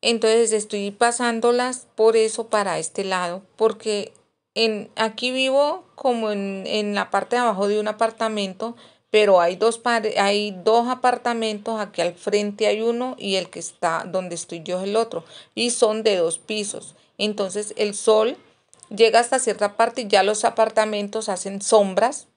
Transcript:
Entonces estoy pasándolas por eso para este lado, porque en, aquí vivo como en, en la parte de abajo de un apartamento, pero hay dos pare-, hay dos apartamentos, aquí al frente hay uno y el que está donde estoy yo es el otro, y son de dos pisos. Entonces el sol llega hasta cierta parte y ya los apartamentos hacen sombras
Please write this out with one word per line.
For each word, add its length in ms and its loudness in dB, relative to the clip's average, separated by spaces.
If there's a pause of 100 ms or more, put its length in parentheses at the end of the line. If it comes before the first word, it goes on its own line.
Entonces 500 2
estoy 400 -4
pasándolas 1040 0
por 220 4
eso 300 -2
para 300 0
este 280 -6
lado, 380 -4 (120)
porque 580 -2 (400)
en, 440 -2
aquí 340 -2
vivo 540 0 (100)
como 360 -2
en, 340 -6
en 280 -2
la 160 -2
parte 280 0
de 60 2
abajo 260 0
de 100 0
un 80 -2
apartamento, 880 -4 (360)
pero 300 8
hay 160 2
dos 200 2
pare-, 420 0
hay 440 2
dos 240 4
apartamentos, 920 -2
aquí 220 -6
al 140 -2
frente 500 -2
hay 160 0
uno 380 -2
y 160 -4
el 160 -4
que 80 -14
está 480 -4
donde 260 -6
estoy 300 -12
yo 160 -6
es 60 -6
el 100 -4
otro, 280 -2 (300)
y 160 -2
son 320 0
de 140 2
dos 240 -2
pisos. 560 -10 (240)
Entonces 580 -4
el 160 0
sol 440 2 (520)
llega 300 6
hasta 180 0
cierta 400 -2
parte 240 0
y 60 -6
ya 160 4
los 220 0
apartamentos 840 0
hacen 320 -6
sombras 760 2